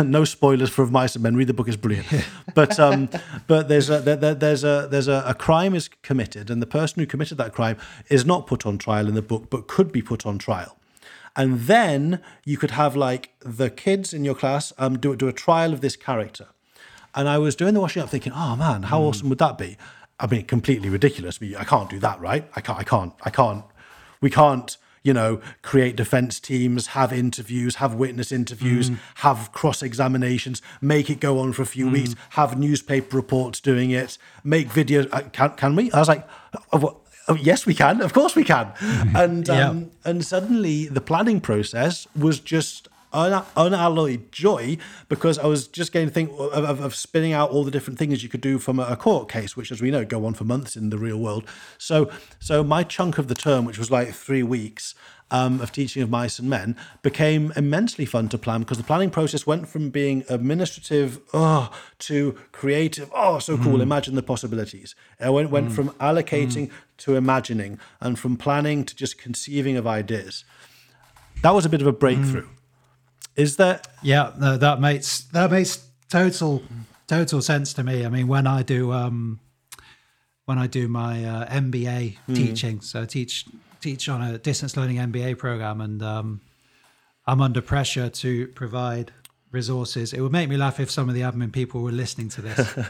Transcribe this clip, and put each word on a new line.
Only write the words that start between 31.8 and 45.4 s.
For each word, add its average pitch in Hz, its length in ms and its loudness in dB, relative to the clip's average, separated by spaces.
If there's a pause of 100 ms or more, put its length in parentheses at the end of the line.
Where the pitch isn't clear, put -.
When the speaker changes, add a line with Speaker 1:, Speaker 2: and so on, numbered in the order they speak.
Speaker 2:
Mm. 131 40 2
Speaker 1:
weeks, 127 240 0 (160)
have 143 260 2
newspaper 139 600 0
reports 127 420 -2
doing 127 320 2
it, 127 260 -4 (260)
make 151 260 2
videos. 139 420 4
Uh, 135 100 -2 (100)
can, - 260 2
can 139 180 2
we? 233 160 2
I 147 80 4
was 156 80 6
like, 151 200 2 (440)
"Oh, 160 80 4
what? 143 160 0 (320)
Oh, 160 80 4
yes, 156 300 2
we 208 80 2
can. 175 280 4
Of 196 120 -2
course 285 220 4
we 320 80 6
can." 123 240 4 (260)
Speaker 2:
<laughs> 147 220 2
Speaker 1:
And, 170 320 2
Speaker 2:
Yeah. 139 220 4
Speaker 1:
um, 170 220 -6 (140)
and 170 200 -2
suddenly 185 640 0
the 135 140 -2
planning 196 400 2
process 113 760 0
was 151 240 2
just - 480 -4 (260)
un-, 185 320 0 (100)
unalloyed 160 760 2
joy, 151 460 0 (300)
because 151 300 2
I 147 80 -4